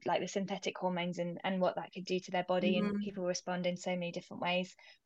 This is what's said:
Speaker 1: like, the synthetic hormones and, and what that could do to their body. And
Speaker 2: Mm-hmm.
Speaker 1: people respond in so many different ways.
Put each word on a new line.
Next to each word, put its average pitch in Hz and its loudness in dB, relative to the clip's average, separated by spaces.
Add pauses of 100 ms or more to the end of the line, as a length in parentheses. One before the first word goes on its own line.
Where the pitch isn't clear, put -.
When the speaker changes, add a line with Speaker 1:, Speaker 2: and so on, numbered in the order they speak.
Speaker 1:
like, 175 4
the 185 -2
synthetic 190 -2
hormones 180 0
and, 175 -2
and 190 0
what 180 4
that - -6
could 180 -8
do 185 0
to - -14
their 180 0
body. 185 4
And 190 4
Speaker 2:
Mm-hmm. 202 0
Speaker 1:
people 196 -4
respond 180 -2
in 180 0
so 185 -2
many 175 -2
different 175 -8
ways. 180 0 (320)